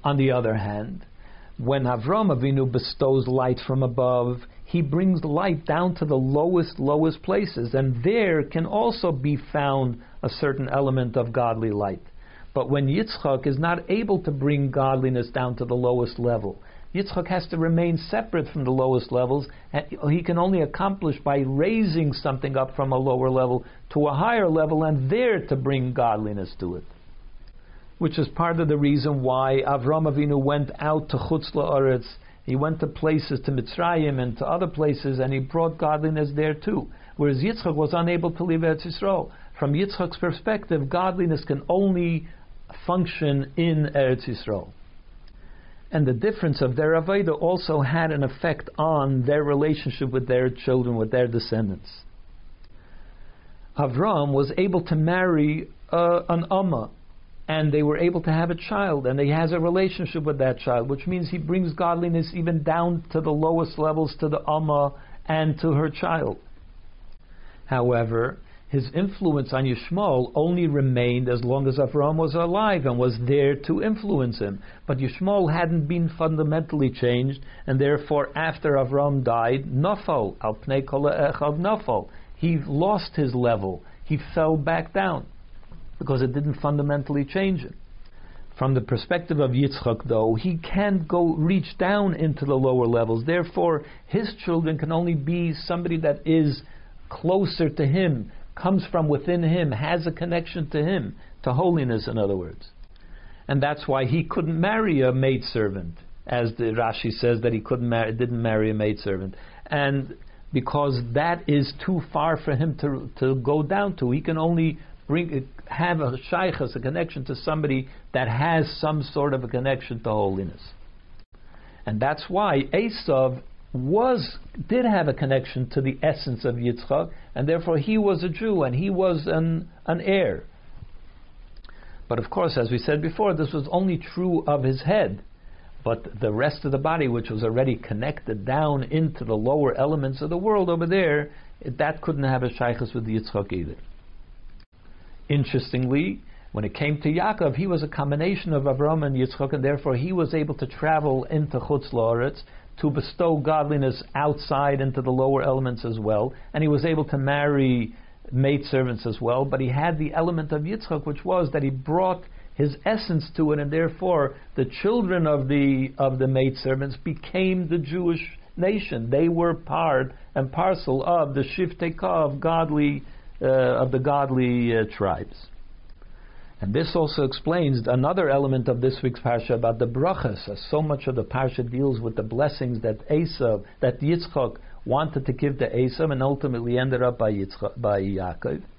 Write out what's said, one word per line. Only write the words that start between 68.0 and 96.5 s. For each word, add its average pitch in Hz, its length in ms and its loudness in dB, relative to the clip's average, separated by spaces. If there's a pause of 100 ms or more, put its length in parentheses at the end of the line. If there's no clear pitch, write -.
his 131 240 0
influence 170 600 0
on 131 100 2
Yishmael 135 720 0
only 170 320 2
remained 127 640 2
as 120 140 0
long 131 240 2
as 131 100 2
Avram 147 380 2
was 156 200 2
alive 175 500 2
and 123 120 2
was 123 280 2
there 143 300 4
to - 260 -2
influence 202 580 0
him. 98 220 -4 (240)
But 135 120 -2
Yishmael 180 560 2
hadn't 165 340 2
been 165 300 0
fundamentally 156 720 2
changed, 127 500 0 (260)
and 131 140 2
therefore 147 560 2
after 160 380 0
Avram 139 500 2
died, 120 420 2
Nafal, 143 760 0
al 110 140 -2
pnei 135 300 -2
kol 139 180 0
ha'echad 147 560 2
Nafal, 185 500 0 (260)
he 165 220 2 (100)
lost 175 480 0
his 135 180 0
level, 110 500 0 (200)
he 151 160 -2 (160)
fell 160 220 4
back 165 360 -2
down, 180 320 0 (720)
because 131 240 0
it 123 120 0
didn't 147 220 0
fundamentally 143 720 0
change 185 360 0
him. - 140 -12 (840)
From 135 140 2
the 127 80 2
perspective 165 580 -2
of 131 120 2
Yitzchak, 127 560 0
though, 113 280 4
he 170 220 0
can't 190 500 0
go 170 280 2
reach 165 440 0
down 196 340 2
into 147 320 0
the 139 100 2
lower 127 300 4
levels. 117 400 2
Therefore, 170 580 0 (240)
his 214 260 0 (120)
children 165 320 2
can 156 140 -2
only 170 240 2
be 165 380 0
somebody 170 460 -2
that 147 280 0
is 160 340 4 (480)